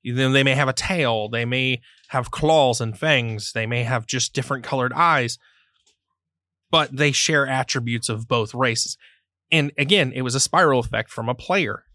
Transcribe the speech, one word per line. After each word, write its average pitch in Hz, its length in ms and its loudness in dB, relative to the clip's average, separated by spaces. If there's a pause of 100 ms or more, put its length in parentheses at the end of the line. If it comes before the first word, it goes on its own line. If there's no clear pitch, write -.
You 123 100 -6
know, 131 180 2
they 135 120 4
may 135 120 4
have 139 140 2
a 131 40 -2
tail, 120 560 -2
they 117 160 -2
may 127 360 -2 (280)
have 127 220 -4
claws 147 480 4
and 113 180 -4
fangs, 117 560 0
they 113 120 -2
may 120 180 -2
have 117 220 -2
just - 280 -4
different 131 300 -4
colored 123 300 -2
eyes, 147 460 2 (1300)
but 151 260 0
they 143 160 2
share 139 360 2
attributes 123 640 -2
of 113 180 -4
both 113 260 0
races. 120 440 -2 (540)
And 147 260 2
again, 143 360 2
it 127 80 -6
was 127 140 -2
a 139 40 0
spiral 151 400 4
effect 110 300 -4
from 113 180 -6
a 120 80 -2
player. 120 480 -4 (100)